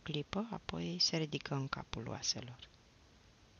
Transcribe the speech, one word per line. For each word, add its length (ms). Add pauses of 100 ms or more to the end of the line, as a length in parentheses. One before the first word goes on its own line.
clipă, 480
apoi 500
se 160
ridică 380
în 140
capul 400
oaselor. 600 (920)